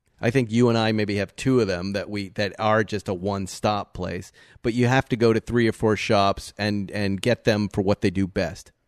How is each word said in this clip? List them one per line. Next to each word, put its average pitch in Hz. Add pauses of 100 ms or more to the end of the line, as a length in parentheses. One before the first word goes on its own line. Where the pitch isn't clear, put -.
(200)
I 117
think 120
you 120
and 117
I 113
maybe 107
have 98
two 131
of 110
them 95
that 92
we, 101
that 101
are 110
just 98
a 101
one-stop 98
place. 90 (320)
But 117
you 120
have 131
to 131
go 113
to 110
three 117
or 110
four 107
shops 101
and, 101
and 98
get 120
them 104
for -
what 98
they 101
do 95
best. 90 (180)